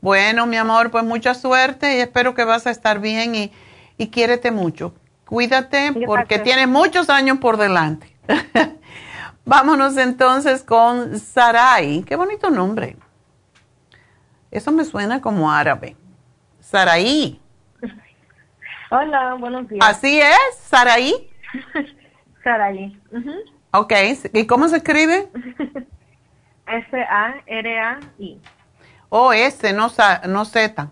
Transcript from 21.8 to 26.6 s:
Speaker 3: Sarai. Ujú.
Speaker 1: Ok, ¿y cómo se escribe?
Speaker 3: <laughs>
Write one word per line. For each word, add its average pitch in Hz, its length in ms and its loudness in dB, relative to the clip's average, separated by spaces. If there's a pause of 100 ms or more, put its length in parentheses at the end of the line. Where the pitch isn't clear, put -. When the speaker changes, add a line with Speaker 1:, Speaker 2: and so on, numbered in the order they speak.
Speaker 3:
Sarai. 202 560 -4 (100)
Ujú. 240 220 -12 (400)
Speaker 1:
Ok, 214 220 0 (400)
¿y 220 120 2
cómo 247 220 2
se 330 100 2
escribe? 330 560 0
Speaker 3:
<laughs> - 1300 -16